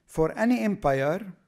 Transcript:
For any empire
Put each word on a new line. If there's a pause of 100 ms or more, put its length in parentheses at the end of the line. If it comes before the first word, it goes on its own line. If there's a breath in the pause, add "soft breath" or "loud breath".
For
any
empire (140)